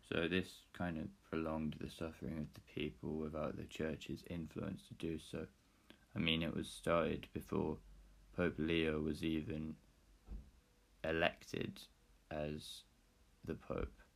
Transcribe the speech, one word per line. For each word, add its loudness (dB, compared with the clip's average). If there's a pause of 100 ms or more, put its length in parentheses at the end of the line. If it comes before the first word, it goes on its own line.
So 2
this 4 (260)
kind 0
of -2 (260)
prolonged 0
the -6
suffering -6
of -6
the -18
people -4
without -2
the -6
church's -4
influence -4
to -12
do -2
so. -6 (680)
I 0
mean, 6
it 0
was 0
started 4
before 0 (580)
Pope 4
Leo 4
was 0
even 0 (1300)
elected 0 (500)
as -4 (640)
the -2
Pope. -4 (140)